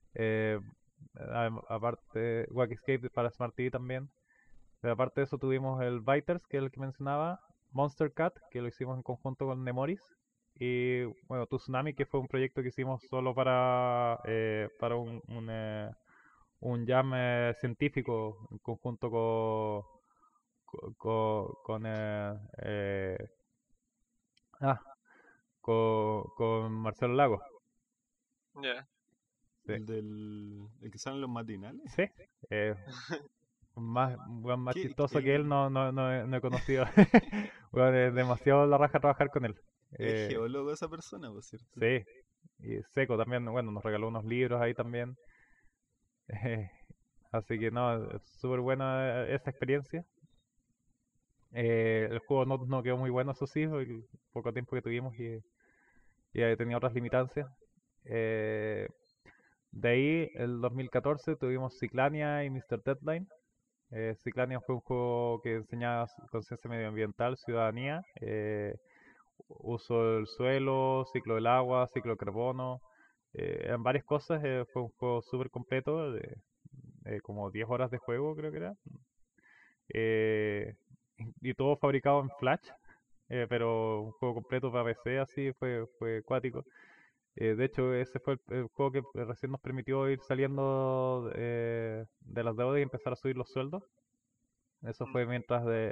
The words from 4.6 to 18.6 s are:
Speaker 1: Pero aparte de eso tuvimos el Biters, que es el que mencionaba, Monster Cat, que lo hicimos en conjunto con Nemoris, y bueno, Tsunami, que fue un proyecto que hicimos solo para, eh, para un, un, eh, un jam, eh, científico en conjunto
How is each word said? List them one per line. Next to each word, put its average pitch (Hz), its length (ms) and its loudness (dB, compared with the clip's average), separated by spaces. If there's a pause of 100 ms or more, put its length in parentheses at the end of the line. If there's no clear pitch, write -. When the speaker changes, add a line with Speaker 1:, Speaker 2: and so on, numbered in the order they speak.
Speaker 1:
Pero 120 140 2
aparte 127 260 2
de 139 40 4
eso 135 140 -4
tuvimos 131 440 0
el 123 180 0
Biters, 147 460 2
que 143 120 -2
es 135 40 0
el 135 80 -2
que - 80 -18
mencionaba, 139 640 -4 (320)
Monster 143 400 0
Cat, 170 240 0 (160)
que 123 100 -6
lo 120 60 -4
hicimos 127 280 -6
en 131 60 -8
conjunto 131 440 -6
con 131 180 -4
Nemoris, 131 360 -2 (540)
y 123 500 0 (240)
bueno, 123 180 -2
Tsunami, 135 480 -2
que 139 120 -2
fue 139 140 0
un 127 80 -4
proyecto 131 340 0
que 127 60 -2
hicimos 127 400 -4
solo 127 260 0
para, 127 920 4
eh, 110 440 0 (120)
para 117 160 0
un, 117 320 -6
un, 113 220 -8
eh, 110 400 -6 (720)
un 120 240 -2
jam, 131 300 4
eh, 120 460 2
científico 117 880 -2
en 107 80 -12
conjunto 117 500 -6